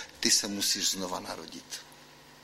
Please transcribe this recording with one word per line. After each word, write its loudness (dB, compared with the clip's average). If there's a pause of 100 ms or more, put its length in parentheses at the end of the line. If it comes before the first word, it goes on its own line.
(200)
„Ty 4
se 6
musíš 2
znova -2
narodit.“ -10 (640)